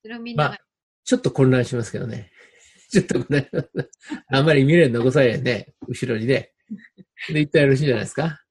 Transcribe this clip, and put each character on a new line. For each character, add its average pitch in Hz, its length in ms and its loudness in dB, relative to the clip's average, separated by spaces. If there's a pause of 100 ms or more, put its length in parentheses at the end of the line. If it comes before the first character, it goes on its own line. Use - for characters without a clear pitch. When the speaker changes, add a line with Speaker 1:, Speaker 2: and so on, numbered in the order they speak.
Speaker 1:
そ 214 60 -20
れ 240 80 -14
を 233 40 -14
み 233 140 -12
ん - 20 -4
な - 80 0
が。 - 60 -2
Speaker 2:
ま 202 60 -14
あ、 - 20 -20 (460)
ち 262 100 2
ょ - 20 2
っ 254 60 -4
と 131 80 -2
混 131 200 2
乱 127 140 2
し 123 100 -6
ま 117 100 -4
す - 80 -12
け 113 80 -8
ど - 60 -8
ね。 113 240 -12 (300)
<laughs> - 300 -20
ち 196 100 4
ょ - 20 -4
っ - 20 -4
と - 100 -6
混 123 160 -4
乱 143 120 0
し - 100 -12
ま - 100 -2
す。 - 60 -14 (600)
あ 135 140 2
ん 156 40 2
ま 156 80 4
り 139 80 4
未 151 140 4
練 147 160 6
残 120 180 2
さ 139 100 2
な 131 60 6
い 113 60 2
で - 60 -4
ね、 123 360 -4 (120)
後 123 280 -6
ろ 110 40 -4
に 113 80 -4
ね。 127 260 -2 (800)
で、 151 80 0
一 147 100 -2
体 151 120 4
よ 139 60 4
ろ 135 80 4
し 131 40 -4
い - 40 0
ん - 20 0
じ 131 60 2
ゃ - 20 2
な 107 80 -2
い - 20 -6
で - 40 -10
す - 60 -18
か？ 151 360 -6